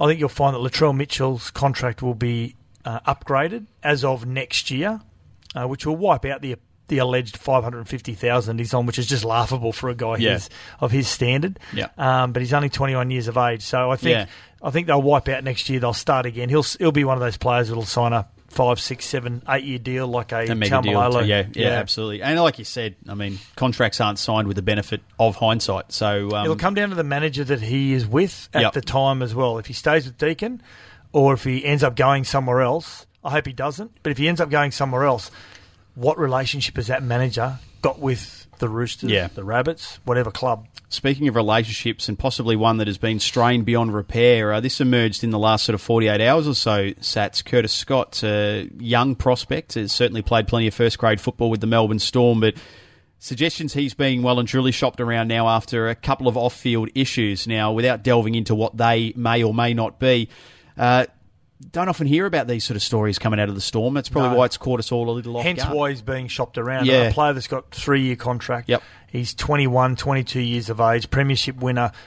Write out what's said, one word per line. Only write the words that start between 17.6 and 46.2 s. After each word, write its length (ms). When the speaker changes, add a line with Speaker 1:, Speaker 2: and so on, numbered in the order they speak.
Speaker 1:
that'll 160
sign 300
a 120
five, 320
six, 260
seven, 420
eight-year 300
deal 300
like 240
a 180
Speaker 2:
A 60
mega 260
deal. 160
Speaker 1:
Taumalolo. 280
Speaker 2:
Yeah, 180
yeah, 140
Speaker 1:
Yeah. 60
Speaker 2:
absolutely. 480
And 180
like 180
you 60
said, 320
I 60
mean, 240
contracts 440
aren't 180
signed 300
with 80
the 60
benefit 400
of 160
hindsight. 560
So, 420
um, 100
Speaker 1:
It'll 120
come 180
down 140
to 80
the 80
manager 400
that 160
he 320
is 160
with 440
at 100
Speaker 2:
Yep. 100
Speaker 1:
the 80
time 420
as 140
well. 220
If 80
he 60
stays 340
with 120
Deacon 420
or 200
if 120
he 200
ends 200
up 100
going 300
somewhere 360
else, 460
I 80
hope 160
he 60
doesn't, 400
but 80
if 80
he 100
ends 120
up 100
going 220
somewhere 320
else, 260
what 240
relationship 580
has 120
that 160
manager 540
got 180
with 460
the 100
Roosters, 420
Speaker 2:
Yeah. 240
Speaker 1:
the 100
Rabbits, 600
whatever 260
club? 360
Speaker 2:
Speaking 360
of 80
relationships 720
and 100
possibly 380
one 220
that 100
has 100
been 220
strained 440
beyond 300
repair, 580
uh, 80
this 200
emerged 420
in 80
the 80
last 260
sort 100
of 60
forty-eight 400